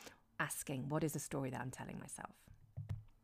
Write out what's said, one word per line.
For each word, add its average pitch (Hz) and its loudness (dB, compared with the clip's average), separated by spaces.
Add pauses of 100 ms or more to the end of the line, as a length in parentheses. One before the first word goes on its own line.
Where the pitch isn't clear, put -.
(400)
asking, 143 0
"What 156 6
is 147 4
the 143 2
story 135 2
that 123 0
I'm 127 0
telling 107 -4
myself?" - -6 (880)